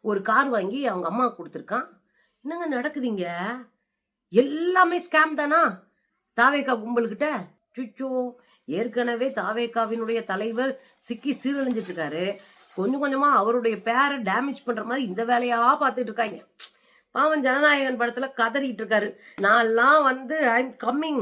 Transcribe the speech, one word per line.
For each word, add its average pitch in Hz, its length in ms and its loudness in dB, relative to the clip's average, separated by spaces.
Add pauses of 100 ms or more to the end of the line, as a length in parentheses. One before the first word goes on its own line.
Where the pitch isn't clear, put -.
ஒரு 202 200 -2
கார் 247 280 2
வாங்கி 233 380 -2
அவங்க 180 200 -2
அம்மா 233 280 0
கொடுத்துருக்கான். 190 520 -8 (560)
என்னங்க 330 260 -6
நடக்குதுங்க? 247 560 -4 (1040)
எல்லாமே 349 680 2
ஸ்கேம் 311 360 2
தானா 302 260 2 (760)
தாவேகா 269 380 2
கும்பல்கிட்ட? 226 500 -2 (500)
சுச்சோ, 262 340 -8 (560)
ஏற்கனவே 233 640 -2
தாவேகாவினுடைய 226 960 -2
தலைவர் 226 480 -2 (260)
சிக்கி - 460 -6
சீரழிஞ்சிட்டு 254 460 -2
இருக்காரு. 165 360 -4 (500)
கொஞ்சம் 254 280 0
கொஞ்சமா 277 280 2
அவருடைய 226 500 2
பேரை 269 360 0
டேமேஜ் 233 480 -2
பண்ற 226 180 -4
மாதிரி 254 220 -4
இந்த 196 200 -4
வேலையா 240 340 2 (200)
பார்த்துட்டு 254 300 0
இருக்காங்க. 220 300 -4 (720)
பாவம் 302 300 2
ஜனநாயகன் 269 580 2
படத்துல 240 340 -2
கதறிட்டு 233 500 -2
இருக்காரு. 208 240 2 (340)
"நான்லாம் 233 600 6
வந்து 262 340 0 (120)
I'm 254 280 2
coming 285 440 -2